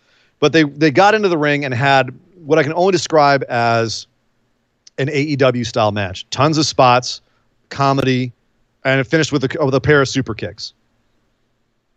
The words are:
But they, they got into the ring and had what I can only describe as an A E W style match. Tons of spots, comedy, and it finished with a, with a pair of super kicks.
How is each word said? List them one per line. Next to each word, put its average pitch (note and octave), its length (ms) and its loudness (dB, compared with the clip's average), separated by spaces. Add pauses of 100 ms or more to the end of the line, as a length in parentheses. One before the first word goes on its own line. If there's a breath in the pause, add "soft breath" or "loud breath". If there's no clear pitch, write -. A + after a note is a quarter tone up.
(380)
But D3 140 2
they, D#3+ 120 4
they D3 260 0
got G3 240 4
into G#3 140 0
the E3+ 100 0
ring D3 260 -2
and C3 100 -6
had C3+ 380 2 (320)
what D3+ 140 2
I D#3 40 4
can D3+ 100 -4
only F3+ 200 2
describe C#3+ 560 2
as A#2 580 -2 (920)
an C3+ 100 -2
A D#3 120 -6
E D3 160 -4
W B2 280 -4
style A2 280 -2
match. G2 380 -8
Tons D3+ 280 0
of D#3 80 -2
spots, B2+ 540 0 (500)
comedy, C3 640 -2 (520)
and C3+ 160 0
it B2+ 40 -4
finished D#3+ 280 -2
with C#3 120 0
a, D3 200 -4
with C3+ 100 0
a C3+ 60 0
pair C#3+ 200 2
of B2+ 80 0
super A#2+ 260 -4
kicks. - 380 -14 (1200)